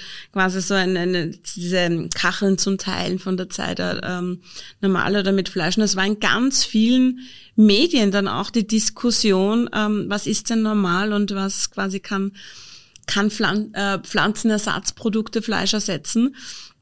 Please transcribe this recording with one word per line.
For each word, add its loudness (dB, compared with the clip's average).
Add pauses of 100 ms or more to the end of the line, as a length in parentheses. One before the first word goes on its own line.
(320)
quasi 0
so -2
eine, 0
eine, -2 (300)
diese 0
Kacheln 0
zum 0
Teilen -4
von -4
der -8
Zeit, -4
äh, -4
ähm, -6 (400)
normal 0
oder 0
mit 0
Fleisch. -2
Und 2
es 2
war 0
in -2
ganz 2
vielen 2 (380)
Medien 6
dann 0
auch -4
die 0
Diskussion, 2
ähm, 0
was -2
ist -2
denn 2
normal 2
und 0
was -2
quasi -4
kann, -2 (760)
kann 0
Pflan-, -2
äh, -2
Pflanzenersatzprodukte -2
Fleisch -2
ersetzen. 0 (480)